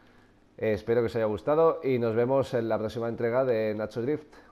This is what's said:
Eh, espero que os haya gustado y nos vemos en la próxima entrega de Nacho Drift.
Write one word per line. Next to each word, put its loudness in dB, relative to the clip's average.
Eh, 2
espero 0
que 0
os -4
haya 0
gustado 2
y 0
nos 0
vemos 2
en 0
la 0
próxima -4
entrega 0
de 0
Nacho -6
Drift. -4